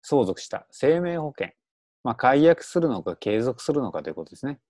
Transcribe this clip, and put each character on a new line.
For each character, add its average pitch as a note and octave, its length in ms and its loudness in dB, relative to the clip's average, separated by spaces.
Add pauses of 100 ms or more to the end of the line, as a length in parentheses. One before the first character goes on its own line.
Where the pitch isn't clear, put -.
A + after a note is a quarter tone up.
相 C3+ 240 2
続 F#2+ 160 -4
し - 60 -14
た - 240 -10
生 D#3 280 2
命 F3 180 -4
保 D3+ 200 -6
険、 - 160 -8 (500)
ま A#2 100 -2
あ、 - 20 -2
解 C#3 280 4
約 E3 200 6
す - 160 -2
る E3 100 2
の G2 140 -4
か F2 120 -6
継 G#2+ 260 -2
続 A#2+ 200 -4
す - 120 -4
る C#3+ 80 0
の G#2+ 100 -4
か D#2 120 -6
と D#2 60 -8
い - 20 -8
う D#2 40 -10
こ E2 80 -12
と - 80 -16
で - 60 -20
す - 80 -10
ね。 C#3 140 -8 (100)